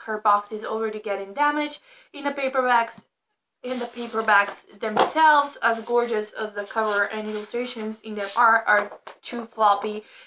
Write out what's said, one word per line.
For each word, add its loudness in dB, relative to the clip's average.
her -4
box 4
is -6
already -4
getting -6
damaged. 0
In -8
the 0
paperbacks, 0
in -6
the -4
paperbacks 0
themselves, 4
as 2
gorgeous 0
as -6
the -4
cover 0
and -6
illustrations -6
in -10
them -4
are, 4
are 0
too -10
floppy 0